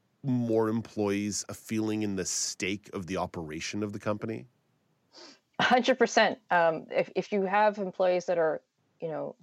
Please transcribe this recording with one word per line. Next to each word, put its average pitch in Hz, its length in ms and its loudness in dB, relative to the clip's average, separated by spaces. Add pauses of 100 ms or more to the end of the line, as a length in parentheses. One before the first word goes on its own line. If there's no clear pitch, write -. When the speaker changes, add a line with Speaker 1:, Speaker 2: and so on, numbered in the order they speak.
(240)
Speaker 1:
more 117 460 2
employees 104 800 -2
a 101 40 -12
feeling 107 480 -2
in 101 140 -2
the 92 100 -2
stake - 680 -4
of 92 140 -8
the 92 100 -4
operation 82 680 -6
of 104 100 -6
the 104 60 -10
company? 113 460 -6 (1120)
Speaker 2:
A - 40 2
hundred 247 360 4
percent. 220 400 4 (100)
Um, 165 400 2
if, - 260 0
if - 160 -2
you 202 120 2
have 208 340 4
employees 185 480 0
that 180 120 0
are, 160 240 2 (400)
you 165 80 -6
know, 143 340 -8